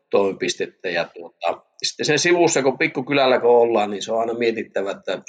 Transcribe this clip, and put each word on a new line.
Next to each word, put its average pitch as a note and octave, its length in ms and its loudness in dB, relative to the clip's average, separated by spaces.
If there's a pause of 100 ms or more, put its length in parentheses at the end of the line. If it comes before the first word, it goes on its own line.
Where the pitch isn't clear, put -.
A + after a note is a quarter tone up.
toimipistettä F#2+ 800 -2
ja E2+ 160 -4 (100)
tuota, E2+ 460 -8 (220)
sitten - 220 -6
sen D3 140 2
sivussa, E3+ 440 2
kun C3 140 0
pikkukylällä C3+ 640 0
kun A#2 100 2
ollaan, A#2 400 4
niin G2 140 -8
se A2 80 -8
on A2+ 80 -2
aina A#2 140 -2
mietittävä, A2 580 -4
että F#2+ 380 -8